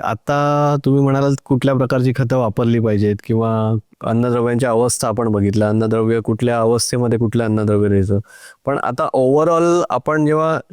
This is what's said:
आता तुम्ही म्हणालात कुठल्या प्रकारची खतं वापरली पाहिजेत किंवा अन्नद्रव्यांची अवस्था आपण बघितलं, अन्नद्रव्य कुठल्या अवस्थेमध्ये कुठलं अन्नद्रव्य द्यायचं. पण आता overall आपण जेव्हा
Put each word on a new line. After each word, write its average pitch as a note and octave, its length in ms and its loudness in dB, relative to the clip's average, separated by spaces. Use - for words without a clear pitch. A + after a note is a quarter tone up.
आता D3 720 -2
तुम्ही C#3 180 2
म्हणालात C#3 280 2
कुठल्या C3+ 300 0
प्रकारची B2+ 400 0
खतं C3 220 -2
वापरली A#2 420 0
पाहिजेत G#2 440 0
किंवा A2+ 540 0
अन्नद्रव्यांची A#2+ 640 0
अवस्था A#2 420 0
आपण A2+ 200 -2
बघितलं, G#2 420 0
अन्नद्रव्य A2 500 0
कुठल्या A#2 400 -2
अवस्थेमध्ये A#2 600 0
कुठलं A2+ 260 -2
अन्नद्रव्य G#2 440 2
द्यायचं. G2+ 300 2
पण C#3 120 -2
आता B2+ 260 -4
overall D#3+ 840 2
आपण D3+ 360 -2
जेव्हा D#3 340 0